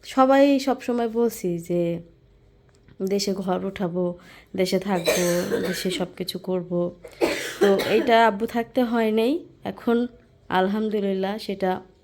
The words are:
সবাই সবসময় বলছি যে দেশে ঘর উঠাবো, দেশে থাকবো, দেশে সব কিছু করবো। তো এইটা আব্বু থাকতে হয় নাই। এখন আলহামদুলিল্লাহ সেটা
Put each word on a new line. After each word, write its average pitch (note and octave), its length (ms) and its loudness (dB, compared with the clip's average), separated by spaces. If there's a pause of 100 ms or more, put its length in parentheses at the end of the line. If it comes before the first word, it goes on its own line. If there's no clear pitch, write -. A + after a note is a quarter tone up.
সবাই C4+ 560 6
সবসময় A#3+ 500 -2
বলছি A3 500 -2
যে E3+ 400 -2 (1000)
দেশে G3 320 -2
ঘর F#3 320 -4
উঠাবো, F3+ 540 -4 (360)
দেশে F#3 240 0
থাকবো, F3+ 760 0 (100)
দেশে F#3 240 -4
সব F3+ 160 -4 (100)
কিছু F3+ 220 -8
করবো। F3 560 -4 (640)
তো G3 180 6 (120)
এইটা A3+ 380 4
আব্বু G#3+ 180 0
থাকতে A#3+ 380 -2
হয় A3+ 280 0
নাই। A#3 340 0 (180)
এখন A#3 440 -2 (420)
আলহামদুলিল্লাহ G3 880 0
সেটা F#3 440 -4 (220)